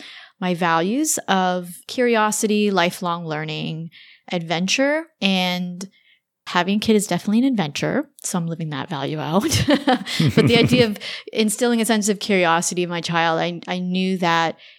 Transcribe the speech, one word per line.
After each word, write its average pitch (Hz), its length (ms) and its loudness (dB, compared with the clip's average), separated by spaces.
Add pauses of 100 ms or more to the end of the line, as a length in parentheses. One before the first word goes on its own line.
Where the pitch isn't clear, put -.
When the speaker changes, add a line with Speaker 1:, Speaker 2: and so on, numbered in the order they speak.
(400)
Speaker 1:
my 180 120 0
values 175 760 0
of 180 480 0 (120)
curiosity, 214 840 2
lifelong 175 540 0
learning, 156 640 -6 (420)
adventure, 190 760 -2 (160)
and 180 640 -2 (600)
having 185 280 0
a 214 40 0
kid 220 160 4
is 196 100 2
definitely 202 340 0
an 254 40 2
adventure. 190 640 -2 (140)
So - 160 -4
I'm 165 80 -2
living 165 240 -6
that 135 180 -6
value 139 300 -6
out. 156 240 0
<laughs> - 240 0 (680)
But 220 120 6
the 233 120 6
idea 247 280 6
of 208 120 -4 (160)
Speaker 2:
<laughs> - 180 -14
Speaker 1:
instilling 226 500 0
a - 20 2
sense 214 240 2
of 202 120 0
curiosity 180 640 2
in 170 40 -4
my 170 140 -4
child, 165 360 0
I, 170 300 -4
I 180 120 -4
knew 185 380 0
that 165 380 2 (220)